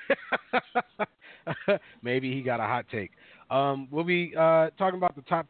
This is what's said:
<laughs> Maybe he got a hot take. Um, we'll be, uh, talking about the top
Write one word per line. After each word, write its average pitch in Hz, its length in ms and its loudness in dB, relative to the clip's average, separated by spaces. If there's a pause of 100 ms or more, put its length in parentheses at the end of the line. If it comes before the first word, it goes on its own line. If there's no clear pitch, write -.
(1600)
<laughs> 202 180 2 (220)
Maybe 127 300 0
he 135 100 -4
got 120 180 0
a 110 40 0
hot 117 260 -2
take. 104 220 -6 (380)
Um, 139 400 0
we'll 156 140 -2
be, 175 320 0
uh, 160 420 6
talking 185 200 0
about 180 160 0
the 143 80 -16
top 160 280 -2